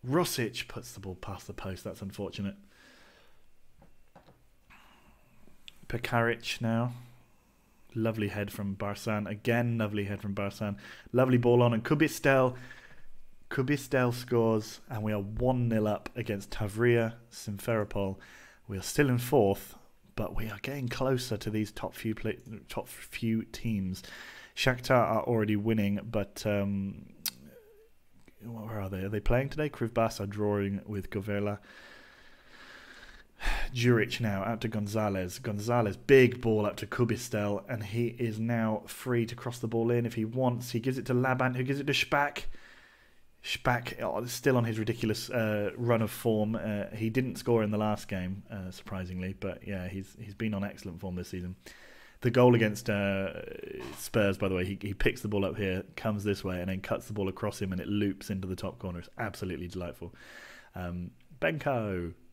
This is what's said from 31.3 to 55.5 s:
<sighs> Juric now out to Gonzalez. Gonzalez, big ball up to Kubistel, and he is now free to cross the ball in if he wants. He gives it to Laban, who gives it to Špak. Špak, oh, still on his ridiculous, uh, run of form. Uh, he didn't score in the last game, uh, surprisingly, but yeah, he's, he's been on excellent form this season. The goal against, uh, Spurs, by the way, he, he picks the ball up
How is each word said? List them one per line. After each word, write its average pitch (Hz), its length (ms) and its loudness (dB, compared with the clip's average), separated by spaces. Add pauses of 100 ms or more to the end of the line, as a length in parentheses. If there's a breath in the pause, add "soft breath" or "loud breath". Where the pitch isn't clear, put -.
<sighs> - 340 0
Juric 120 460 4
now 101 240 0
out 113 180 -2
to 117 60 -2
Gonzalez. 101 720 -2
Gonzalez, 107 580 0
big 127 440 8
ball 107 260 4
up - 100 -2
to - 100 -8
Kubistel, 104 840 0
and 110 140 -6
he 113 260 -2 (100)
is 113 200 -2
now 113 480 0
free 120 400 0
to 117 80 -8
cross 120 240 -8
the 113 100 -4
ball 117 220 2
in 120 160 4
if 113 80 -4
he 110 100 0
wants. 123 480 0
He 117 80 0
gives 131 180 0
it 120 80 -6
to 131 80 2
Laban, 127 400 2
who 127 80 -2
gives 139 180 0
it 139 60 -4
to 147 60 2
Špak. 143 520 2 (960 loud breath)
Špak, - 600 -2
oh, 104 220 -2
still 127 320 4
on 117 80 6
his 113 140 0
ridiculous, 110 500 0
uh, 107 480 0
run 117 240 4
of 107 100 2
form. 107 440 2
Uh, 104 300 -2 (100)
he 110 160 0
didn't 127 260 0
score 117 260 2
in 107 80 0
the 107 80 0
last 107 300 0
game, 95 420 -4
uh, 95 200 -10
surprisingly, 92 680 -6
but - 280 -8
yeah, 95 220 -6
he's, 95 300 -8
he's 101 160 -12
been 110 200 -2
on 98 100 0
excellent 95 360 -8
form 92 140 -6
this 90 140 -6
season. 90 280 -6 (640 loud breath)
The 123 80 4
goal 123 240 10
against, 110 340 2
uh, 98 540 0 (560)
Spurs, 98 400 2
by 98 100 0
the 95 60 0
way, 90 100 2
he, 98 160 -4
he 98 140 -4
picks - 260 4
the 107 80 -4
ball 101 160 2
up 95 140 -2